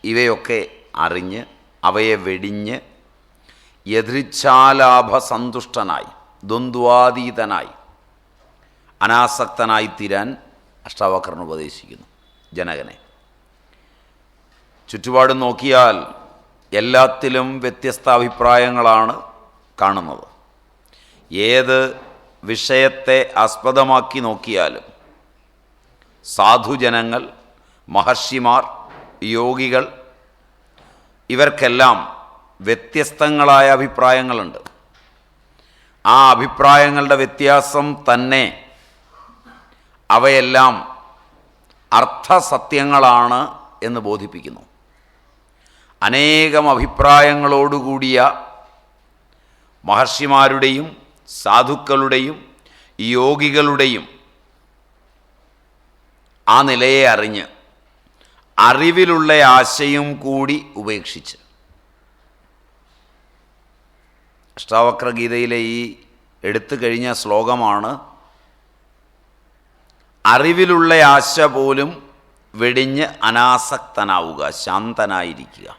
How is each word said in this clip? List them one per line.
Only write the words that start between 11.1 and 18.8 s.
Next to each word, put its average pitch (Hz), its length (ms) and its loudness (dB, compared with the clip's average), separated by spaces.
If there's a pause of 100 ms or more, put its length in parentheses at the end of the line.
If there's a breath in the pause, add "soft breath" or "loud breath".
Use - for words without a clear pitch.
ഉപദേശിക്കുന്നു 78 640 -16 (500)
ജനകനെ. 78 380 -12 (1900)
ചുറ്റുപാട് 127 440 2 (100)
നോക്കിയാൽ 123 520 2 (840)
എല്ലാത്തിലും 127 680 0 (160)
വ്യത്യസ്ത 127 420 -8 (140)
അഭിപ്രായങ്ങളാണ് 120 960 2 (680)